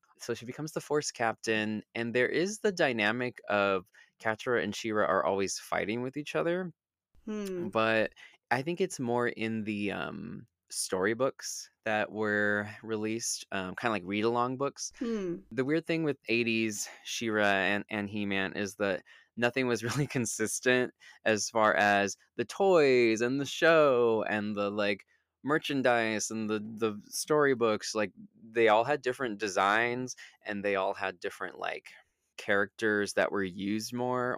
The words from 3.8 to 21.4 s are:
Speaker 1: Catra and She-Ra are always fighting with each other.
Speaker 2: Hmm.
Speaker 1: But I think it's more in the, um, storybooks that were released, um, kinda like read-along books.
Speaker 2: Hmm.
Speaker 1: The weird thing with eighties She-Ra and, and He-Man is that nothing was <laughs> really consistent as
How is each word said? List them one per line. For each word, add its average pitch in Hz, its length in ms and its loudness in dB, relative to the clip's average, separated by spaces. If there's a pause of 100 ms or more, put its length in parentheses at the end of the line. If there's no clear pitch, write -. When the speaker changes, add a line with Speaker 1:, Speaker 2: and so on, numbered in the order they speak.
Speaker 1:
Catra 113 440 0
and 101 120 -4
She-Ra 107 300 0
are 90 200 4
always 98 340 0
fighting 92 420 -4
with 131 160 -8
each 147 180 -6
other. 170 360 -2 (540)
Speaker 2:
Hmm. 196 440 -6
Speaker 1:
But 110 440 2 (380)
I 123 100 0
think 170 200 -4
it's - 180 -4
more 120 280 0
in 110 360 -4
the, 101 280 -4
um, 92 560 -8 (220)
storybooks - 1000 -2 (160)
that 107 260 0
were 104 580 0 (140)
released, 110 680 -4
um, 95 240 -4
kinda 120 160 0
like 98 140 -2
read-along 120 520 0
books. - 420 -6
Speaker 2:
Hmm. 208 360 -4 (160)
Speaker 1:
The 127 140 -2
weird 160 220 -2
thing 160 160 -2
with 143 140 -2 (120)
eighties 113 600 0 (160)
She-Ra 107 400 0
and, 98 440 2
and 101 200 -4
He-Man 101 440 -2
is 101 240 -4
that 98 260 0 (340)
nothing 120 300 0
was 113 160 0
<laughs> - 0 -
really 123 240 -2
consistent 123 840 0 (320)
as 110 240 2